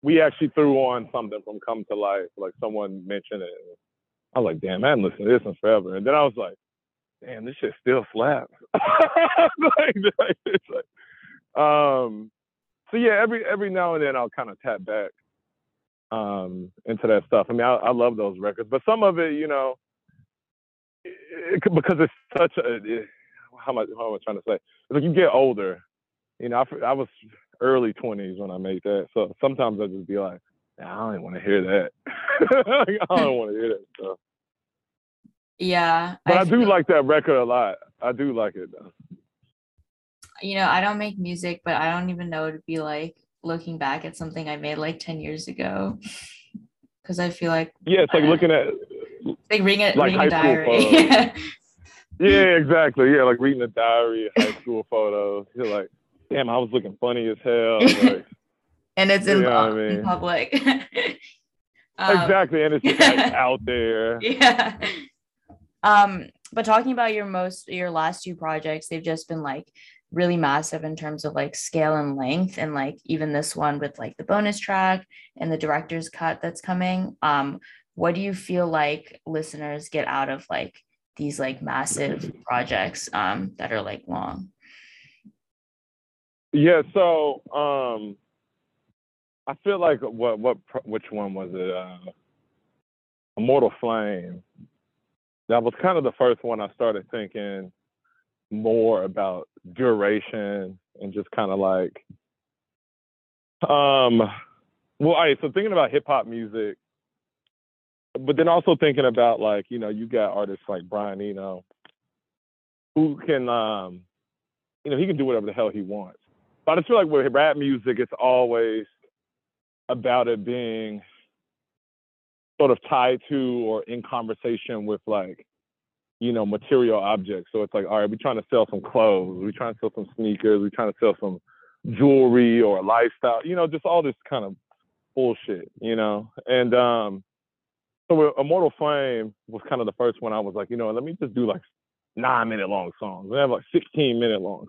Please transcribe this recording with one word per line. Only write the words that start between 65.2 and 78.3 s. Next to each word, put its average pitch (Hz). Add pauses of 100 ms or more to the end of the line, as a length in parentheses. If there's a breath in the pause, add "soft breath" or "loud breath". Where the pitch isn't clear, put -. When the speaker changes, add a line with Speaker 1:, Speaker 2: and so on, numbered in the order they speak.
Speaker 2:
Um, 202 (260)
but 226
talking 226
about 233
your 208
most, 185
your 180
last 165
two 180
projects, 156
they've 165
just 160
been, 160
like, 143 (400 soft breath)
really 175
massive 156
in 156
terms 151
of, 147
like, 143
scale 156
and 143
length, 160
and, 156
like, 139
even 156
this 147
one 147
with, 143
like, -
the -
bonus 208
track 190 (300 loud breath)
and 165
the 156
director's 160
cut -
that's 170
coming. 185
Um, 143 (340 soft breath)
what 170
do 190
you 196